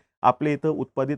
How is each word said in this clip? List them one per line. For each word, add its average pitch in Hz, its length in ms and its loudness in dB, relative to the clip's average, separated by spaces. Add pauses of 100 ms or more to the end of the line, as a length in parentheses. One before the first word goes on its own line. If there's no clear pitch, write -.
(220)
आपल्या 147 300 2
इथं 147 160 -2
उत्पादित 135 500 -4